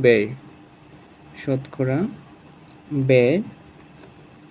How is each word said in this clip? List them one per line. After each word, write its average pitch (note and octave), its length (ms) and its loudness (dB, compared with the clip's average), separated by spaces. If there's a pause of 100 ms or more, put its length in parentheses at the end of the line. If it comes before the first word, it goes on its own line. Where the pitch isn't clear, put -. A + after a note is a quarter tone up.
ব্যয়, A2 220 4 (1160)
শতকরা C3+ 560 -4 (1120)
ব্যয় B2+ 280 4 (1160)